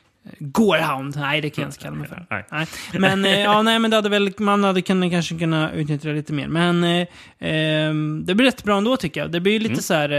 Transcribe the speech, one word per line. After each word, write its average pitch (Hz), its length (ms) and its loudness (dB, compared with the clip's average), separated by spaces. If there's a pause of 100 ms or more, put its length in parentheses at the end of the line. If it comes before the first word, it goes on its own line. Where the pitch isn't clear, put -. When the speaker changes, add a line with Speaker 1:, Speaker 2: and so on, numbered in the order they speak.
(400)
Speaker 1:
Gorehound. 143 800 2
Nej, 147 240 0
det 151 80 -4
kan 147 120 -6
jag 143 80 -6
inte 143 100 -16
kalla 151 160 -12
mig 147 120 -10
för. - 220 -16
Speaker 2:
Nej. 98 220 -6
Speaker 1:
Nej. 156 160 -4 (320)
Men, 196 260 2
eh, 196 140 2
ja, 208 220 4
nej, 226 180 2
men 226 120 2
det 220 60 2
hade 208 120 0
väl, 202 280 2
man 202 260 2
hade 190 180 2
kunnat, 180 300 0
kanske 165 280 -2
kunnat 160 340 0
utnyttja 151 340 -2
det 151 60 -4
lite 151 200 -4
mer. 143 140 -4
Men, 175 360 2
eh, 175 240 0 (320)
ehm, 156 840 -2
det 180 100 0
blir 240 120 4
rätt 240 160 -2
bra 202 140 2
ändå, 220 200 2
tycker 151 240 -4
jag. 156 100 -6
Det 170 80 -2
blir 202 200 2
lite 220 140 -2
Speaker 2:
Mm. 175 80 -2
Speaker 1:
så 185 120 -2
här, 151 260 2